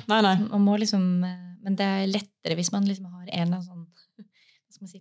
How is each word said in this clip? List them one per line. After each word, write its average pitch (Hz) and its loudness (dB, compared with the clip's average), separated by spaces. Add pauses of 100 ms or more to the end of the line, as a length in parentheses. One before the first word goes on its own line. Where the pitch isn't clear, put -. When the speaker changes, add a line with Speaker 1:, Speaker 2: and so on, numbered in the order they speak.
Speaker 1:
nei, 214 4
nei. 190 6
Speaker 2:
Man 208 0
må 202 4
liksom, 185 2
eh, 180 -10
men 196 0
det 185 -4
er 196 0
lettere 196 -4
hvis 175 0
man 202 0
liksom 190 -2
har 180 -18
en 180 -6
eller 175 2
annen 180 -8
sånn, 175 -16
hva - -20
skal - -20
man 180 -16
si, 185 -20